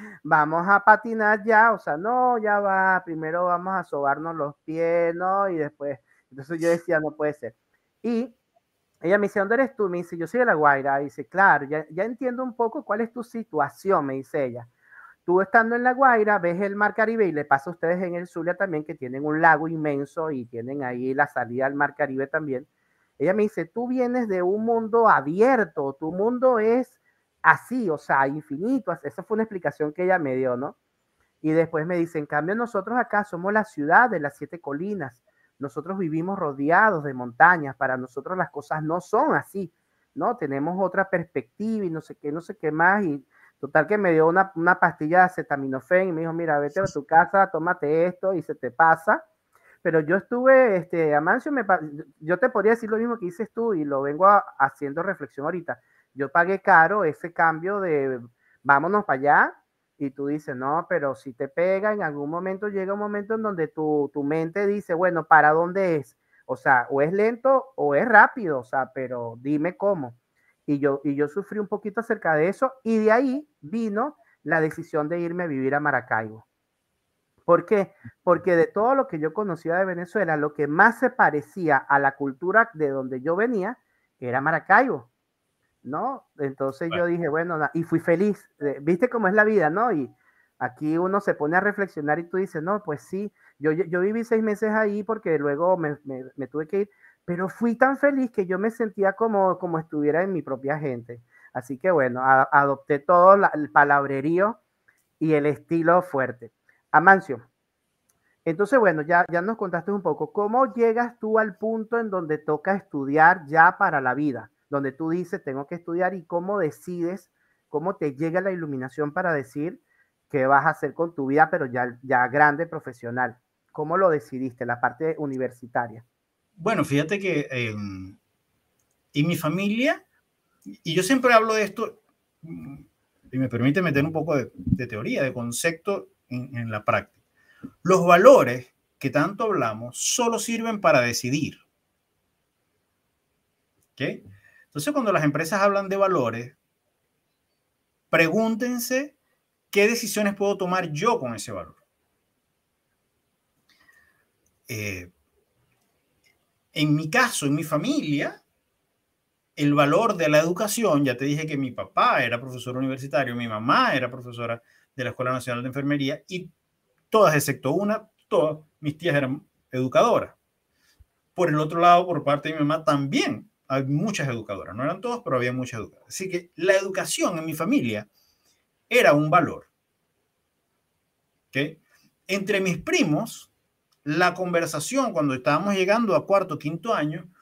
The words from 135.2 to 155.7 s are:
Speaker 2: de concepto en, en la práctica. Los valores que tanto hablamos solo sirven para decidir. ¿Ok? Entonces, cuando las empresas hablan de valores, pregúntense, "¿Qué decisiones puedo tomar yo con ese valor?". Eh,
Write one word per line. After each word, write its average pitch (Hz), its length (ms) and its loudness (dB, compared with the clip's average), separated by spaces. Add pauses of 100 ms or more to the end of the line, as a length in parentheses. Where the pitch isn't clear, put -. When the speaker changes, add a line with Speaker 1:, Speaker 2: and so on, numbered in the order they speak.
Speaker 2:
de 131 100 -4
concepto 165 760 -4 (200)
en, 127 280 -10
en 117 140 -8
la 104 140 -6
práctica. 107 400 -2 (580)
Los 175 220 4
valores 175 680 8 (260)
que 139 100 -2
tanto 185 360 -2
hablamos 120 520 -4
solo 233 420 -2
sirven 226 420 -4
para 151 200 4
decidir. 120 580 -4 (2250)
¿Ok? - 80 -10 (640)
Entonces, 147 260 -8
cuando 240 220 0
las 151 100 2
empresas 160 380 -2
hablan 196 260 2
de 196 80 -4
valores, 131 640 -2 (1500)
pregúntense, 226 1080 0 (560)
"¿Qué 202 160 4
decisiones 214 480 -2
puedo 202 220 -2
tomar 180 340 -4
yo 190 280 0
con 123 140 -8
ese 110 180 -12
valor?". 85 260 -14 (3000)
Eh, 101 440 -10 (1600)